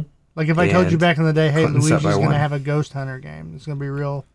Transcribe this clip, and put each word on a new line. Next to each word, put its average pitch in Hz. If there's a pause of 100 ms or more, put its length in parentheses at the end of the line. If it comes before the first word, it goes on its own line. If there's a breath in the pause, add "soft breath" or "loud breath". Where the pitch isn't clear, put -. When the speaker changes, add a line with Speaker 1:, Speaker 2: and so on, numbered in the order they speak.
(360)
Speaker 1:
Like, 160
if 160
I 175
told 185
you 180
Speaker 2:
And 160
Speaker 1:
back 170
in 160
the 160
day, 156
"Hey, 151
Speaker 2:
Clinton's 147
up 147
Speaker 1:
Luigi's -
Speaker 2:
by -
Speaker 1:
gonna -
Speaker 2:
one. 147
Speaker 1:
have 143
a 147
ghost 147
hunter 135
game. 156
It's 143
gonna 143
be 139
real 143